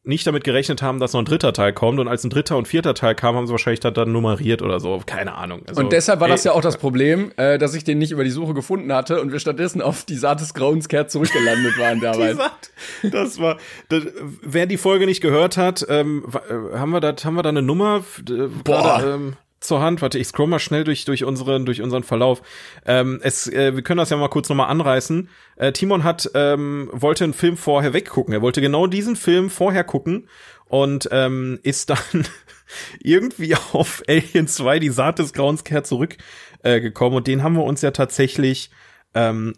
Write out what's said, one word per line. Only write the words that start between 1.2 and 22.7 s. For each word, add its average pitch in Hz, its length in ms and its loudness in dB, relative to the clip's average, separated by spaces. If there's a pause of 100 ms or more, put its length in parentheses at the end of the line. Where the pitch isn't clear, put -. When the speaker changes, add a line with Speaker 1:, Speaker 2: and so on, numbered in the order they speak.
Speaker 1:
ein 107 40 0
dritter 151 280 2
Teil 101 180 2
kommt. 120 300 0
Und 120 80 -2
als 120 160 -2
ein 117 40 -2
dritter 143 280 0
und 117 100 -2
vierter 160 260 0
Teil 113 220 2
kam, 120 220 0
haben 123 100 -2
sie 120 60 -2
wahrscheinlich 113 260 0
das 117 140 -2
dann 113 180 0
nummeriert 113 500 0
oder 92 200 -2
so. 92 240 -4
Keine 95 300 -8
Ahnung. 87 300 -10
Also, 147 140 -6
Speaker 2:
Und 131 140 2
deshalb 170 260 4
war 170 80 4
das - 160 4
Speaker 1:
ey, 180 80 4
Speaker 2:
ja 160 60 4
auch - 40 4
das 160 140 2
Problem, 143 600 2
äh, 139 200 4
dass 147 180 0
ich 151 100 -8
den 151 120 2
nicht 156 140 0
über 139 140 0
die 131 40 0
Suche 156 240 -4
gefunden 139 380 -4
hatte 131 300 0
und 135 100 -2
wir 143 80 -4
stattdessen 165 420 -2
auf - 220 -2
die 143 140 -8
Saat 143 240 0
des 151 120 -10
Grauens 151 360 0
kehrt 147 220 0
zurückgelandet 120 680 2
waren 117 220 2
Speaker 1:
<laughs> - 0 -
Speaker 2:
damals. 113 320 0
Speaker 1:
Die - 720 -6
Saat, 190 60 -2
das 202 260 -4
war, 165 160 0 (320)
das, 156 160 0 (380)
wer 165 240 0
die 190 100 -2
Folge 190 300 2
nicht 185 160 0
gehört 160 340 4
hat, 185 320 0
ähm, 147 400 0
wa-, 120 140 -6 (320)
äh, 110 40 -4
haben 139 140 -2
wir 175 80 2
das, 151 240 -2
haben 160 120 -2
wir 175 80 0
da 156 60 0
eine 151 120 0
Nummer, 196 380 2
f-, - 300 -16
äh, 123 180 -2 (180)
Speaker 2:
Boah. 147 180 4
Speaker 1:
gerade, 139 300 2
ähm, 139 200 -6 (280)
zur 147 180 0
Hand? 165 220 2
Warte, 135 180 0
ich - 80 -2
scroll 151 200 0
mal 165 120 2
schnell 151 240 0
durch, 151 220 -2
durch 139 180 0
unseren, 131 420 0
durch 123 160 -2
unseren 127 220 -2
Verlauf. 123 380 2 (440)